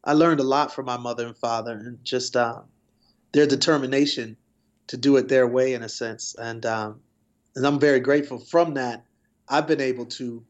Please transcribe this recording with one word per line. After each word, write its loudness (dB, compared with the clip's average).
I 0
learned 4
a 2
lot 0
from -8
my -4
mother -6
and -14
father -4
and -14
just, -4
uh, 0
their 6
determination 0
to -12
do 4
it 4
their 4
way 0
in -8
a -12
sense. -10
And, -10
um, -4
and 0
I'm 2
very 6
grateful 0
from 0
that. -6
I've 0
been 0
able -4
to -12